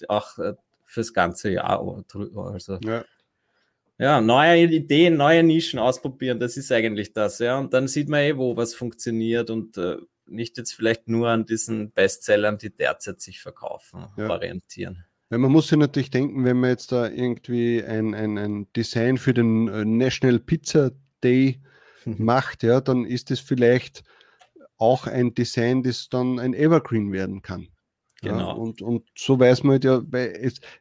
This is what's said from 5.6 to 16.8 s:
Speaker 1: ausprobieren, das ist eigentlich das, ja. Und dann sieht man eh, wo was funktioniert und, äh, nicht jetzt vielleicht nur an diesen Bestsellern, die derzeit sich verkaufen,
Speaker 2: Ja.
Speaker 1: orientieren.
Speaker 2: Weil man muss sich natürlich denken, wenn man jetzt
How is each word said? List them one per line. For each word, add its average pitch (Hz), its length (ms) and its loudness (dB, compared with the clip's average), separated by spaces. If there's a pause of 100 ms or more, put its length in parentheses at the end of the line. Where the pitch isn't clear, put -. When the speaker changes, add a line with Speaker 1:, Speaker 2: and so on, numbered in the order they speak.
Speaker 1:
ausprobieren, 131 580 -2
das 120 180 -4
ist 135 140 -10
eigentlich 110 440 0
das, 104 260 -2
ja. 123 180 0
Und 139 140 -4
dann 131 160 0
sieht 143 200 -4
man 147 120 0
eh, 143 160 0
wo 127 200 -2
was 117 180 -4
funktioniert 113 760 -4
und, 113 280 -8
äh, 90 180 -4 (300)
nicht 113 320 -12
jetzt 117 140 -10
vielleicht 113 360 -2
nur 117 220 0
an 113 160 0
diesen 110 440 -6
Bestsellern, 104 680 0
die 104 120 -12
derzeit - 520 -6
sich - 180 -14
verkaufen, - 640 -16 (140)
Speaker 2:
Ja. 107 100 -4
Speaker 1:
orientieren. 90 800 -8 (240)
Speaker 2:
Weil 117 80 0
man 131 120 4
muss 156 180 6
sich 165 100 4
natürlich 143 320 0
denken, 131 340 -2
wenn 123 160 2
man 127 100 2
jetzt - 220 -4